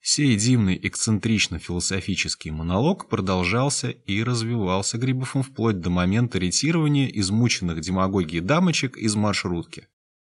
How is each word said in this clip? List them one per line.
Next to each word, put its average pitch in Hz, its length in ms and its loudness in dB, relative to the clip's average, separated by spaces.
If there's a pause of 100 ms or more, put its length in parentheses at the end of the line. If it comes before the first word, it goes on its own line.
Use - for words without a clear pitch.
Сей 139 360 2
дивный 107 460 4
эксцентрично-философический 92 1700 -2
монолог 90 580 0
продолжался 101 800 0
и 104 320 -4
развивался 113 760 -2
Грибовым 127 440 -2
вплоть 110 380 -2
до 82 80 -2
момента 92 500 2
ретирования 143 680 2
измученных 98 760 0
демагогией 92 600 0
дамочек 156 560 2
из 107 160 0
маршрутки. 98 760 -2 (400)